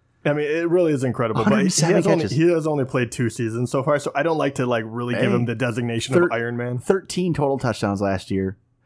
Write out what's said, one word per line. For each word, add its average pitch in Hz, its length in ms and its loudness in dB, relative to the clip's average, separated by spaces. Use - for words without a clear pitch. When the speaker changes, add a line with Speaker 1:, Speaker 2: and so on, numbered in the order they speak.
Speaker 1:
I 147 100 2
mean, 147 160 -2
it 170 180 0
really 170 240 4
is 131 120 0
incredible. 117 400 0
But 101 60 4
he, - 0 -
he 104 60 6
Speaker 2:
Hundred 107 80 2
and 92 80 2
seven 165 240 2
Speaker 1:
has 175 100 2
only, 190 180 4
Speaker 2:
catches. 107 120 -4
Speaker 1:
he 160 140 4
has 160 160 0
only 147 180 0
played 123 280 -2
two 117 180 -2
seasons 117 400 -4
so 135 120 0
far, 147 160 2
so - 160 -6
I 139 80 2
don't 160 160 0
like 143 180 0
to, 131 100 0
like, 117 200 0
really 120 280 -6
give - 100 0
Speaker 2:
Hey. 120 60 2
Speaker 1:
him 120 160 2
the 117 80 -4
designation 120 600 -2
Speaker 2:
Thir-, 175 120 6
Speaker 1:
of 170 60 -4
Iron 117 260 -4
Man. 123 200 -4
Speaker 2:
thirteen 180 560 0
total 139 240 0
touchdowns 104 440 -2
last 98 280 -2
year. 95 260 -2